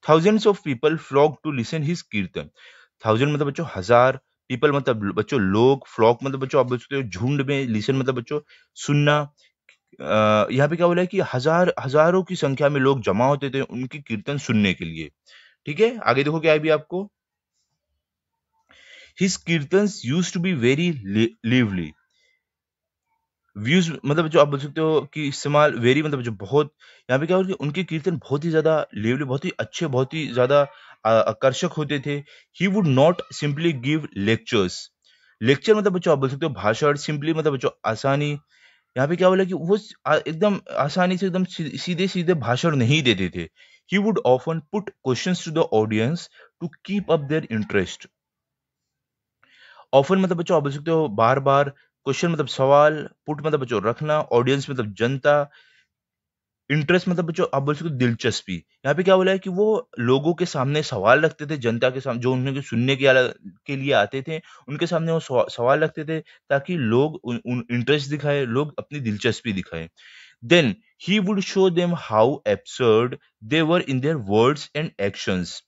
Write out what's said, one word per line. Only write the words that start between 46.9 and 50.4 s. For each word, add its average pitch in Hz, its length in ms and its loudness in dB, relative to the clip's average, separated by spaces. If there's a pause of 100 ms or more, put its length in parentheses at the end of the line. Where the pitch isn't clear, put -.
up 143 140 -4
their 156 260 -4
interest। 98 500 -4 (1900)
Often 139 220 4
मतलब 185 200 0
बच्चों 170 200 2